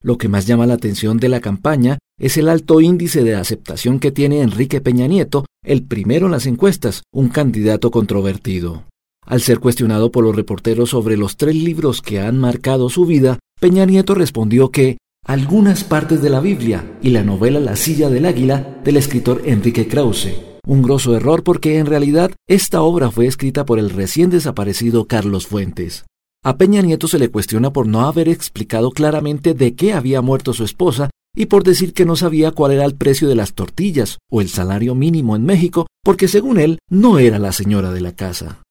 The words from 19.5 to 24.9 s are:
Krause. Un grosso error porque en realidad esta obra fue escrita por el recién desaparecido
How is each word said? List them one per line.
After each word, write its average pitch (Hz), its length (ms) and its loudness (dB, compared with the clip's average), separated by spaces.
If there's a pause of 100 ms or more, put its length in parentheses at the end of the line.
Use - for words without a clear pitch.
Krause. 107 480 -2 (320)
Un 135 160 4
grosso 131 320 2
error 139 280 0
porque 160 360 0
en 151 80 0
realidad 151 440 2 (160)
esta 180 360 2
obra 160 260 2
fue 117 160 2
escrita 135 400 -2
por 117 140 0
el 104 100 -2
recién 98 400 0
desaparecido 117 760 -2